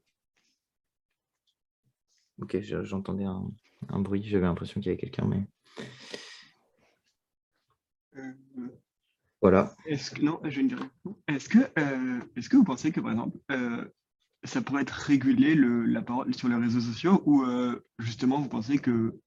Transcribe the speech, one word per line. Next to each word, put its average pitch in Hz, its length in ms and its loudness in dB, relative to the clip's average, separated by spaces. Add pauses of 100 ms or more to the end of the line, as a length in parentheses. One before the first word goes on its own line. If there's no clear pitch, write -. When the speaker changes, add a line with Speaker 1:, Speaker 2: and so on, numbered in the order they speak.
(2500)
Speaker 1:
Ok, 95 200 -6
je, 87 240 -6
j'entendais 95 400 -6
un, 95 260 -6 (380)
un - 100 -6
bruit. 98 240 -2
J'avais 101 240 0
l'impression 90 340 -4
qu'il 92 100 -2
y - 20 0
avait - 80 -4
quelqu'un, - 260 -4
mais 196 160 0 (2750)
Speaker 2:
Euh, 131 160 -14 (1080)
Speaker 1:
voilà. 98 340 6 (120)
Speaker 2:
est-ce 147 240 -6
que, 135 120 -8
non, 156 220 -2
je 139 160 -6
ne 135 80 2
dirais 127 200 -6 (160)
pas. 180 60 -10 (220)
Est-ce 131 160 -6
que, 214 100 6 (200)
euh, 127 420 -2 (160)
est-ce 120 120 -10
que - 80 4
vous 220 80 8
pensez 143 260 0
que, 160 100 -2
par 113 120 -4
exemple, 113 260 -4 (140)
euh, 120 320 -4 (600)
ça 131 180 -4
pourrait 139 200 -2
être 127 80 -4
régulé, 135 640 4
le, 120 300 4
la 117 180 0
parole 123 320 -4
sur 127 140 -2
les 120 80 2
réseaux 120 240 0
sociaux, 120 440 2
ou, 143 180 6
euh, 123 420 -2 (140)
justement, 127 420 0
vous 135 80 -4
pensez 120 300 -2
que 117 380 0 (100)